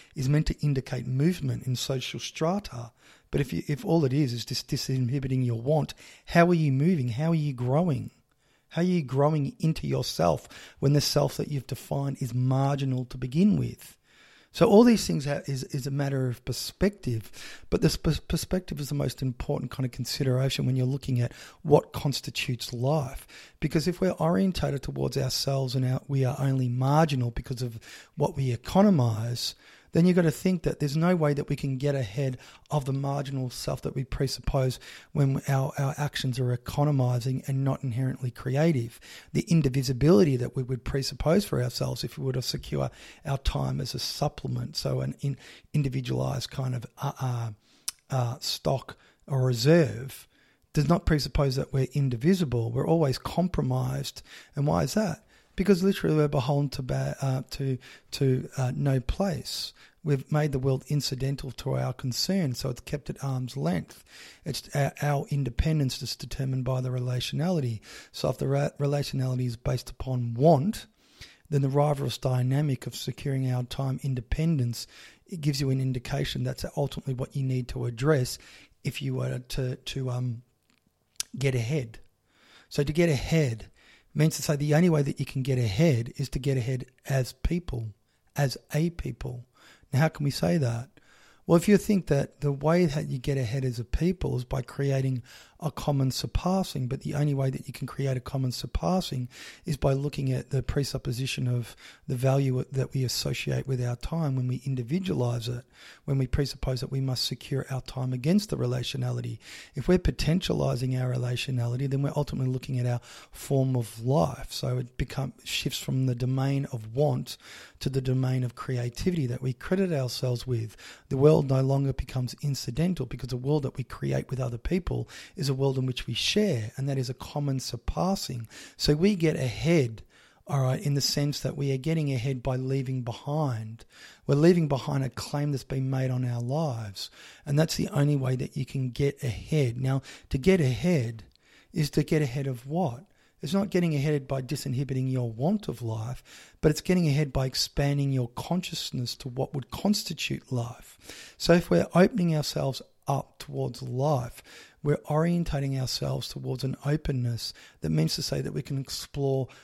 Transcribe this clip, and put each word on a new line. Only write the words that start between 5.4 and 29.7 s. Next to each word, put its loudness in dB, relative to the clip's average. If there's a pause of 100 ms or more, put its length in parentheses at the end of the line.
your 0
want, 0 (300)
how 6
are 6
you 4
moving? 4
How 0
are 4
you 0
growing? 0 (580)
How -2
are 4
you 4
growing 2
into 0
yourself 2 (320)
when 4
the 6
self 0
that -4
you've -4
defined -4
is -4
marginal 2
to -12
begin 4
with? -6 (560)
So 4
all 10
these 6
things -2
ha-, -2
is, -4
is -4
a -4
matter 0
of -6
perspective, -2 (380)
but 2
this 2
pers-, 0
perspective -4
is -8
the -4
most -2
important -2
kind -4
of -4
consideration 0
when 2
you're 0
looking -2
at -2 (280)
what 4
constitutes -4
life. -2 (320)
Because 0
if -2
we're 4
orientated 0
towards -2
ourselves -2
and 2
our, 0
we 2
are 0
only 2
marginal 2
because -6
of -6 (360)
what 0
we 0
economise, 2 (380)